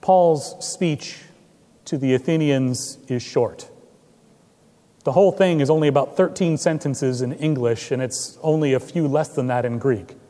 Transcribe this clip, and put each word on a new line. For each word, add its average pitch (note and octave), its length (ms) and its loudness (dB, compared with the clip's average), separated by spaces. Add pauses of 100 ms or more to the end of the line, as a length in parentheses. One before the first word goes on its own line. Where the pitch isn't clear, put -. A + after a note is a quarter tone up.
Paul's F3 540 4 (100)
speech - 600 -4 (600)
to D3+ 140 -6
the C3 160 2
Athenians C3 840 0 (100)
is B2 140 -2
short. - 480 -2 (1300)
The C#3 100 -2
whole F3+ 200 4
thing F3+ 280 2
is C3+ 80 2
only D#3 200 4
about C#3 280 0
thirteen F3+ 400 0
sentences C#3 680 -2
in B2+ 100 -4
English, B2+ 580 -2
and C3 100 -2
it's - 400 -8
only D#3 320 2
a C3 60 2
few D#3 300 -2
less D3 200 0
than B2+ 200 -4
that B2 160 0
in A#2+ 140 -2
Greek. A2 380 -2 (140)